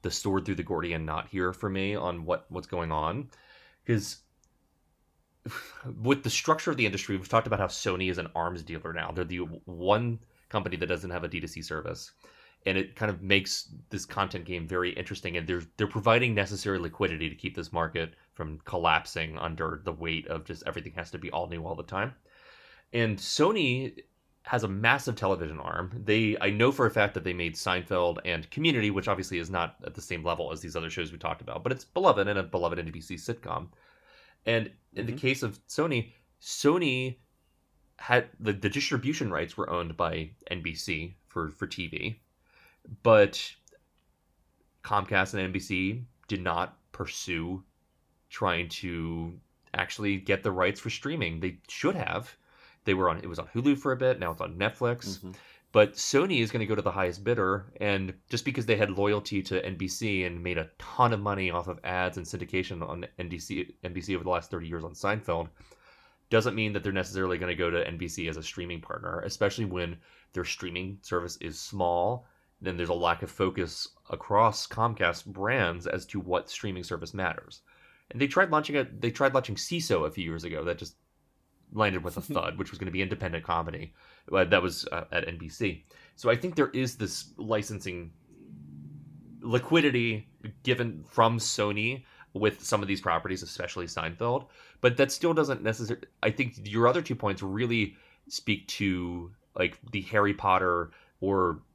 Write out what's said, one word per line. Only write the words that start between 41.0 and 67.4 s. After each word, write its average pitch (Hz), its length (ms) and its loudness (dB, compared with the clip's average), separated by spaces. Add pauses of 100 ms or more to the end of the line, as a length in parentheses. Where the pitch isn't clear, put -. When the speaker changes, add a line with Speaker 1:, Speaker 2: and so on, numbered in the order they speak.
Speaker 1:
for, 80 240 -4
for - 160 -6
T 87 220 -8
V, 80 320 -6 (840)
but 107 500 8 (1300)
Comcast 95 500 2
and 95 80 0
N 92 80 -2
B 95 80 -2
C 101 460 -2 (240)
did 98 120 -4
not 87 380 0 (140)
pursue 95 720 -6 (640)
trying 87 380 0
to 82 680 -4 (400)
actually 98 440 0
get 98 260 0
the 101 80 2
rights 92 280 2
for 117 100 -6
streaming. 110 500 -4
They 90 180 -4 (100)
should 185 280 0
have. 101 360 -4 (520)
They 101 100 4
were 92 160 4
on, 82 80 0
it - 80 -10
was 85 140 -6
on 85 80 -8
Hulu 135 300 4
for 139 120 -2
a 131 60 2
bit, 127 240 2
now 87 100 0
it's 82 100 -6
on 87 160 -6
Netflix. 110 600 0
Speaker 2:
Mm-hmm. 92 140 -14 (400)
Speaker 1:
But 107 220 8
Sony 160 460 4
is 110 120 2
gonna 113 140 0
go 107 100 2
to 101 60 0
the 101 100 2
highest 92 320 0
bidder, 101 420 2 (140)
and 98 340 0 (160)
just 120 140 -2
because 123 200 0
they 107 120 6
had 101 140 4
loyalty 101 520 2
to 92 240 0
N 95 100 -4
B 92 120 -4
C 101 360 0
and 87 180 -4
made 90 160 -2
a 80 200 -4
ton - 340 4
of 107 80 0
money 98 300 0
off 87 160 -2
of 87 160 -6
ads 90 340 0
and 90 100 -6
syndication 87 640 -4
on 85 160 -8 (140)
N 90 100 -6
B 85 120 -6
C, - 420 -6
N 90 100 -8
B 90 80 -6
C 95 140 -2
over 85 80 -2
the 90 80 -2
last 85 220 0
thirty 82 160 -6
years 82 160 -6
on 80 80 -8
Seinfeld, 90 560 -2 (800)
doesn't 113 240 4
mean 107 180 0
that 101 120 -2
they're 98 80 0
necessarily 92 460 0
gonna 90 180 -2